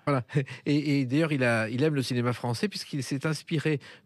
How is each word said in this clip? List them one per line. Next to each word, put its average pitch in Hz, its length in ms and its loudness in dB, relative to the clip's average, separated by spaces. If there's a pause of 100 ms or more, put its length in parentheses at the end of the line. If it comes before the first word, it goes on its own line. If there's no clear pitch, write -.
Voilà. 143 160 2 (440)
Et, 143 340 2
et 135 40 2
d'ailleurs, 147 280 2
il 131 100 0
a, 113 260 2
il 123 140 -2
aime 151 140 2
le 131 60 0
cinéma 123 300 0
français 120 360 -2
puisqu'il - 340 -6
s'est 143 240 -4
inspiré 156 540 -2 (260)